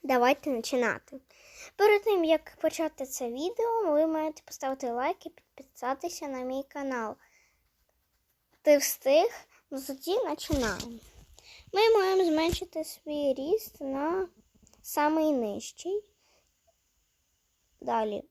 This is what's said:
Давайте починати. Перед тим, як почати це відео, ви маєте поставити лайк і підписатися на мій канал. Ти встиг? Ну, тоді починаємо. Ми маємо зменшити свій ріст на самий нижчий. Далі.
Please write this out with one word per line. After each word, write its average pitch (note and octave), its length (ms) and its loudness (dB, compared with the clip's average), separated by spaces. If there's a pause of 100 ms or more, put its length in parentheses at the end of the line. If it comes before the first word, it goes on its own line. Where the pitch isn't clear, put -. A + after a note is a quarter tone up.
Давайте C4 540 2
починати. A#3+ 640 -4 (560)
Перед G#4 260 4
тим, G4+ 220 2
як D#4 360 0
почати D#4 460 -4
це C4 220 -8
відео, G#4 640 -2
ви D4+ 140 4
маєте D#4 380 -4
поставити C4+ 460 -6
лайк C4+ 360 -4
і - 40 -14
підписатися - 960 -10
на C4 120 -8
мій C4 220 -6
канал. C4 540 -6 (1500)
Ти D4 160 8
встиг? D4+ 520 4 (400)
Ну, C4+ 160 -8
тоді E4 320 -4
починаємо. A#3+ 800 -4 (760)
Ми A4+ 220 6
маємо F#4+ 300 4
зменшити D#4+ 600 0
свій D4 500 -2
ріст D#4 460 -4
на D4+ 480 -4 (540)
самий D#4 500 2
нижчий. B3 680 -4 (1800)
Далі. A3 500 -2